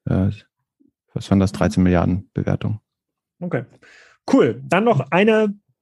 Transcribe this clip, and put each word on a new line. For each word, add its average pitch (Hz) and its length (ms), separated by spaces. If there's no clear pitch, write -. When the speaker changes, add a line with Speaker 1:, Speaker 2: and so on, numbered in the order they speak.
Speaker 1:
äh, 92 240
was - 160
waren 98 100
das, 95 100
dreizehn 90 320
Milliarden 90 520
Bewertung. 95 460
Speaker 2:
Okay. 170 240
Cool. 135 380
Dann 180 160
noch 202 160
eine 214 440